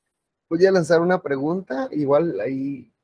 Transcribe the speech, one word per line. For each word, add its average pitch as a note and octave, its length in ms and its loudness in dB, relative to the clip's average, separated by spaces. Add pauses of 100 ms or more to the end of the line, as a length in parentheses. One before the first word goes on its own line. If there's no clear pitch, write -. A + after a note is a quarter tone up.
(480)
Voy E3+ 180 2
a F#3+ 60 6
lanzar E3+ 280 4
una F3+ 220 0
pregunta. F3+ 680 -4
Igual D3 480 0
ahí C3+ 500 -6 (120)